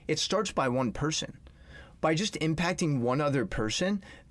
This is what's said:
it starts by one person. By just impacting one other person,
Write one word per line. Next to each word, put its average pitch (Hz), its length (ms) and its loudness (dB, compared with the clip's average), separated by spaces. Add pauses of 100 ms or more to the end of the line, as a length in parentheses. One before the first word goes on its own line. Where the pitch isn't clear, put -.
it 156 100 2
starts 190 340 0
by 135 180 2
one 123 220 0
person. - 460 -4 (640)
By 160 140 4
just 202 240 -2
impacting 160 640 0
one 127 200 2
other 139 240 2
person, 180 580 0 (280)